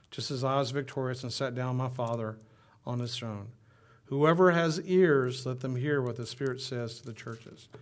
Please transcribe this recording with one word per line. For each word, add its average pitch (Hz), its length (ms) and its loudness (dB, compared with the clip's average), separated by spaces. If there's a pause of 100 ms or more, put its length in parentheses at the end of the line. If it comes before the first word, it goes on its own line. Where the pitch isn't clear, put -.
(100)
just - 200 -8
as 131 140 -4
I 135 140 2
was 135 120 0
victorious 127 520 -4
and 120 100 -8
sat 131 220 -4
down 127 240 -2
with 127 100 -2
my - 0 -
Father 117 500 -4 (460)
on 120 140 -4
his 120 180 -6
throne. 107 320 -8 (580)
Whoever 165 440 6
has 170 320 2
ears, 147 640 4
let 127 140 -4
them 127 160 -4
hear 139 260 0
what 123 140 -2
the 120 100 -6
Spirit 131 340 -4
says 120 380 -6
to - 80 -18
the 117 80 -12
churches." - 540 -14 (140)